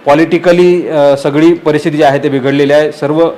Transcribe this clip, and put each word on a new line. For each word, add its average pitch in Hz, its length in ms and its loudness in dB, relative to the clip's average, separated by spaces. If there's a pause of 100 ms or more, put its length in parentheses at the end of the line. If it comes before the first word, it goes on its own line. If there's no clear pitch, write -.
पॉलिटिकली, 170 800 2
अ, 143 280 0
सगळी 151 360 0
परिस्थिती 151 440 -2
जी 151 60 0
आहे 139 200 2
ते 147 60 -4
बिघडलेली 139 440 0
आहे. 151 200 0
सर्व 151 460 -2